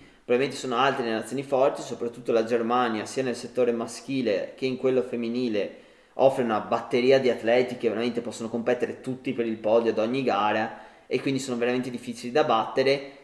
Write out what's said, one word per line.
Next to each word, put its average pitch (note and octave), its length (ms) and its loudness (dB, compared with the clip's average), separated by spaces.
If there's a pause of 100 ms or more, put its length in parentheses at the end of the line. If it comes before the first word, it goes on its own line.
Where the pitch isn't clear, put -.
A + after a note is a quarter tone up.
(260)
probabilmente B2+ 360 2
sono B2+ 140 -4
altre B2+ 300 2
le A2+ 60 -2
nazioni A2+ 320 -4
forti, C3+ 380 2
soprattutto A#2+ 520 -4
la A2+ 100 4
Germania, A2+ 640 0
sia C3 180 -4
nel B2 120 -2
settore B2 360 0
maschile A#2 840 -2
che C3+ 100 -4
in C3 100 -2
quello C3 260 2
femminile, A#2 760 -2 (400)
offre C3+ 280 4
una A2 160 0
batteria B2 600 2
di B2 80 2
atleti A#2 480 2
che A#2+ 100 -2
veramente A2+ 320 -2
possono A2+ 300 -8
competere A#2 500 -2
tutti C3 320 -6
per A#2 140 -2
il A2 100 -2
podio A2 360 4
ad G2 60 -4
ogni A#2+ 260 0
gara G#2+ 560 0 (280)
e B2+ 140 0
quindi C3+ 180 -2
sono B2+ 180 -4
veramente B2 320 0
difficili A#2+ 440 -8
da D3+ 100 4
battere. C3 680 2 (120)